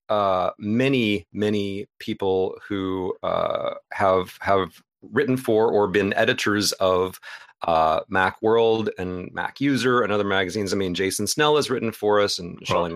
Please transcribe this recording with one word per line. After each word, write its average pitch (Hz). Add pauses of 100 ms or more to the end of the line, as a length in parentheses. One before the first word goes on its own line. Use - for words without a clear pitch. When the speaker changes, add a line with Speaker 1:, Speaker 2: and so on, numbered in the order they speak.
Speaker 1:
uh, 98
many, 113
many 101 (120)
people 95 (120)
who, 95 (100)
uh, 87 (180)
have, 95
have 95 (300)
written 123
for 117
or 101
been 98
editors 107
of, 92 (460)
uh, 80 (120)
Macworld 110 (100)
and 92
Mac 87
User 127
and 101
other 104
magazines. 98
I 107
mean, 92
Jason 95
Snell 151
has 147
written 113
for 104
us, 101
and 87
Speaker 2:
Right. -
Speaker 1:
Shelley 87